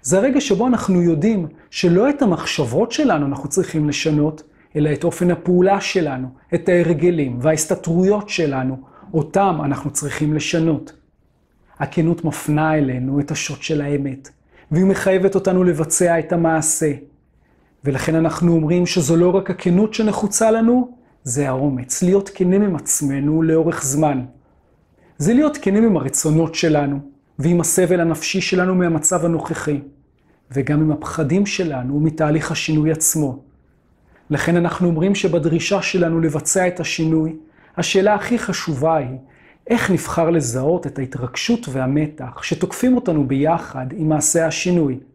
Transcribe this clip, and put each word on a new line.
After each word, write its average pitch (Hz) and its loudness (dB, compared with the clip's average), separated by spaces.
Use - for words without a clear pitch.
זה 175 0
הרגע 262 2
שבו 214 0
אנחנו 196 2
יודעים 170 2
שלא 185 2
את 294 -2
המחשבות 165 0
שלנו 185 0
אנחנו 139 -6
צריכים 160 0
לשנות, 151 0
אלא 151 2
את 135 -4
אופן 175 0
הפעולה 180 2
שלנו, 135 -2
את 165 -2
ההרגלים 165 2
וההסתתרויות 175 0
שלנו, 131 -2
אותם 175 0
אנחנו 143 -4
צריכים 151 -2
לשנות. 156 0
הכנות 165 -2
מפנה 156 0
אלינו 131 -2
את 143 -4
השוט 147 -8
של 151 -2
האמת, 143 -6
והיא 180 4
מחייבת 190 2
אותנו 185 2
לבצע 165 2
את 160 -4
המעשה. 160 0
ולכן 143 -2
אנחנו 165 2
אומרים 170 2
שזו 165 0
לא 180 4
רק 190 0
הכנות 185 0
שנחוצה 214 0
לנו, 240 2
זה 139 -2
האומץ 131 -2
להיות 196 2
כנים 185 2
עם 190 0
עצמנו 143 0
לאורך 160 2
זמן. 139 0
זה 175 2
להיות 294 2
כנים 202 2
עם 208 4
הרצונות 156 0
שלנו, 143 0
ועם 170 2
הסבל 180 2
הנפשי 170 -2
שלנו 185 0
מהמצב 165 0
הנוכחי, 151 -2
וגם 143 0
עם 156 2
הפחדים 160 0
שלנו 143 -4
מתהליך 156 0
השינוי 151 0
עצמו. 151 -2
לכן 170 0
אנחנו 175 0
אומרים 175 2
שבדרישה 170 0
שלנו 165 0
לבצע 160 0
את 175 -4
השינוי, 160 0
השאלה 196 2
הכי 220 -2
חשובה 160 -2
היא, 131 -4
איך 226 0
נבחר 170 0
לזהות 147 0
את 131 -8
ההתרגשות 131 -4
והמתח 135 -4
שתוקפים 185 0
אותנו 160 0
ביחד 139 -2
עם 156 0
מעשה 156 2
השינוי? 156 0